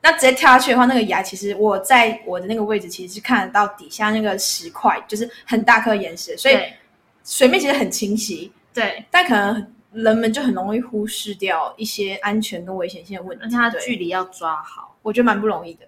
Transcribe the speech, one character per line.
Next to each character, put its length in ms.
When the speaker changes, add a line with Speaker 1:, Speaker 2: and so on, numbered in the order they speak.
Speaker 1:
那 100
直 100
接 100
跳 180
下 80
去 140
的 40
话， 80
那 100
个 80
崖 200
其 140
实 180
我 240
在 480
我 140
的 60
那 100
个 60
位 160
置 100
其 180
实 80
是 60
看 260
得 60
到 160
底 200
下 220
那 100
个 160
石 320
块， 380
就 100
是 140
很 160
大 180
颗 140
岩 240
石， 180
所 140
以 40
Speaker 2:
对。 200
Speaker 1:
水 220
面 120
其 100
实 40
很 160
清 280
晰。 360
Speaker 2:
对。 360
Speaker 1:
但 140
可 100
能 380
人 220
们 160
就 120
很 100
容 240
易 40
忽 260
视 300
掉 420
一 80
些 300
安 220
全 280
跟 100
危 100
险 160
性 140
的 60
问 160
题， 80
Speaker 2:
而 20
且 80
它 140
距 260
离 120
要 160
抓 320
好。 400
Speaker 1:
对。 80
我 60
觉 120
得 20
蛮 160
不 60
容 200
易 60
的 160